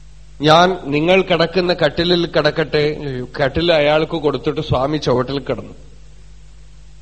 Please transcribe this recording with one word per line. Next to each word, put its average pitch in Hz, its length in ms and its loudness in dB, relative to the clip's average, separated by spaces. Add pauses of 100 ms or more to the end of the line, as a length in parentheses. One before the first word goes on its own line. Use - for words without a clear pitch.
(420)
"ഞാൻ 175 420 4
നിങ്ങൾ 156 380 2
കിടക്കുന്ന 175 520 0
കട്ടിലിൽ 170 520 0
കിടക്കട്ടെ." 151 720 0 (460)
കട്ടിൽ 165 300 0
അയാൾക്ക് 151 380 2
കൊടുത്തിട്ട് 143 500 -2
സ്വാമി 139 360 -2
ചുവട്ടിൽ 135 420 -2
കിടന്നു. 110 340 -8 (1300)